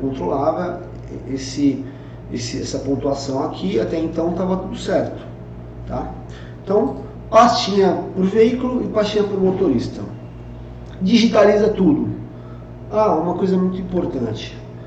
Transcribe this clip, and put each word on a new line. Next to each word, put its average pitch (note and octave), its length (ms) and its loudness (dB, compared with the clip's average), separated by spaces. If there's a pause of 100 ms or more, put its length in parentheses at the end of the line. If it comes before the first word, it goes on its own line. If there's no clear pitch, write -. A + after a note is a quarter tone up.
controlava D#3 800 -2 (500)
esse, C3+ 540 0 (480)
esse, A#2 300 -6
essa - 160 -6
pontuação C3+ 680 -2
aqui, - 340 -2
até E3+ 200 0
então E3 340 0
tava F#3 240 0
tudo - 220 -6
certo, - 420 -2 (680)
tá? - 240 -6 (540)
Então, G#3+ 320 2 (320)
pastinha G3 680 6 (160)
pro F#3 100 2
veículo A#3+ 580 2
e G3+ 60 -2
pastinha G#3 360 2
pro G3 140 -2
motorista. F3 600 2 (1040)
Digitaliza G#3 640 6
tudo. D3+ 400 4 (840)
Ah, G#3+ 260 4
uma F3 180 0
coisa F#3 200 2
muito F#3 240 2
importante. B2 800 -4 (300)